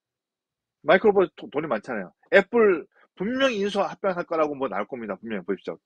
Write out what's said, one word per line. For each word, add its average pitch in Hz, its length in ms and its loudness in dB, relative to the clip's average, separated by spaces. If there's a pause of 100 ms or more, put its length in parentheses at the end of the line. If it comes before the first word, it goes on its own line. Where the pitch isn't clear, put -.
(840)
마이크로소프트 190 540 4
도-, - 140 -16
돈이 151 180 -4
많잖아요. 107 440 -6 (220)
애플 196 520 4 (300)
분명히 254 440 -2
인수합병할 185 640 -4
거라고 156 300 -2
뭐 131 140 -4
나올 101 180 -6
겁니다. 110 300 -8
분명히 107 280 -10
보십시오. 90 420 -6